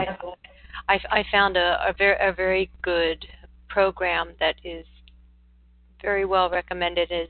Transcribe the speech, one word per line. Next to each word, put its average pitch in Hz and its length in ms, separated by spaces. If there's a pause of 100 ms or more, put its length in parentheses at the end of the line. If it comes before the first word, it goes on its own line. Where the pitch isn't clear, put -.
(880)
I, 196 80
I, 214 240
I 208 120
found 202 260
a, 175 200 (100)
a 190 100
ver-, 202 240
a 196 120
very 185 360 (140)
good 165 420 (420)
program 180 640 (100)
that 160 240
is 165 220 (1160)
very 196 240
well 185 240
recommended, 175 640
is 170 180